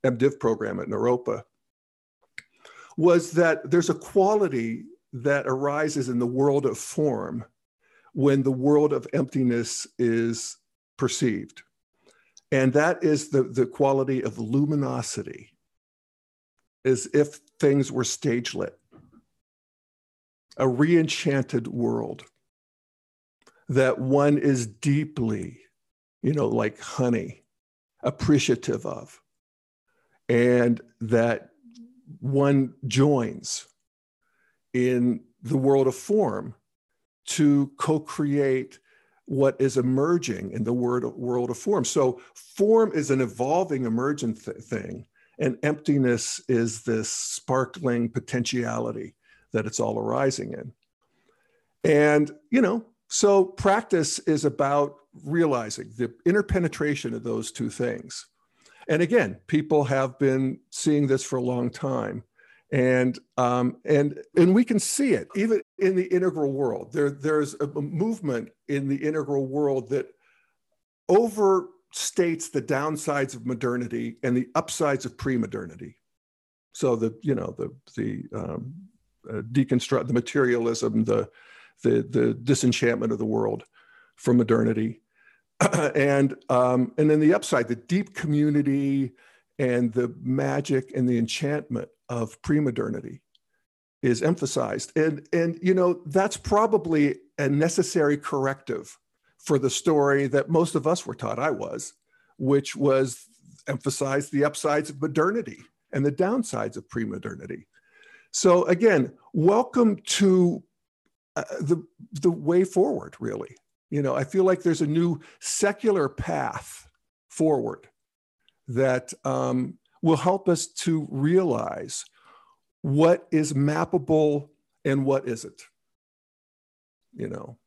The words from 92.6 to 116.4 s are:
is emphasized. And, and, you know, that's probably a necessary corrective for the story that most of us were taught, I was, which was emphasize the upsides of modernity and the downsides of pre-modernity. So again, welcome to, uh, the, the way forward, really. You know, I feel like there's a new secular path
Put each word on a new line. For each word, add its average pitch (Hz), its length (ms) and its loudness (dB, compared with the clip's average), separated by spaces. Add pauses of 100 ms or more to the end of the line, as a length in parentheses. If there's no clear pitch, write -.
is 120 200 0
emphasized. 135 760 -2
And, 156 360 -2
and, 165 280 0
you 185 120 2
know, 180 320 2
that's 190 320 0
probably 165 800 2 (220)
a 139 120 0
necessary 151 680 2
corrective 139 800 -4 (420)
for - 180 0
the 135 120 2
story 139 580 2
that 135 220 0
most 165 260 2
of 139 100 0
us 170 200 0
were 117 100 -10
taught, 110 240 -6
I 147 120 0
was, - 420 -8 (440)
which 139 380 0
was 135 500 0 (420)
emphasize 139 640 -4
the 143 140 0
upsides 147 460 -2
of 139 120 -10
modernity 156 600 -2 (300)
and 139 120 0
the 143 60 2
downsides 180 640 -2
of - 120 -16
pre-modernity. - 760 -10 (680)
So 180 300 4
again, 175 480 4 (180)
welcome 214 640 2 (120)
to, 185 540 4 (760)
uh, - 80 -6 (160)
the, 165 260 -2 (240)
the 156 180 0
way 170 360 2
forward, 190 560 0
really. 110 340 -8 (340)
You 143 120 -2
know, 131 120 0
I 135 120 -2
feel 190 180 0
like 185 180 2
there's 165 200 0
a 151 60 0
new 165 340 0 (180)
secular 202 720 0
path - 800 -8 (400)